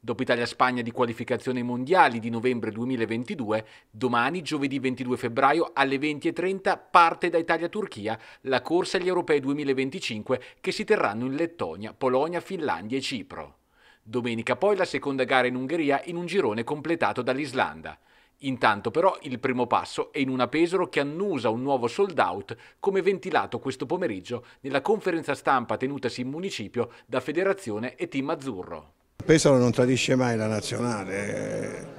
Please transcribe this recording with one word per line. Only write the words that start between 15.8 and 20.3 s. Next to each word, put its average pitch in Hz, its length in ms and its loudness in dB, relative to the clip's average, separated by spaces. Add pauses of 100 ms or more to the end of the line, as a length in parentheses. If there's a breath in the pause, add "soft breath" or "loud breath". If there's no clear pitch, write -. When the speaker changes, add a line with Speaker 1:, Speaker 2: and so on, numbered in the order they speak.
Speaker 1:
in 170 120 -6
un 175 100 -6
girone 127 360 0
completato 139 600 -2
dall'Islanda. 113 720 -2 (440 soft breath)
Intanto 120 500 2
però 180 320 4
il 127 160 -6
primo 123 260 0
passo 107 480 -2
è 156 60 -4
in 135 100 0
una 127 180 2